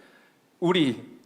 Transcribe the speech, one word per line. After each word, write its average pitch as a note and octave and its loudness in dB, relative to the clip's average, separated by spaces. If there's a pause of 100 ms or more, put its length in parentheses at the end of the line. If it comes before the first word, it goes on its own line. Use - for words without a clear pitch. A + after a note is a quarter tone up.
(580)
우리, E3+ -2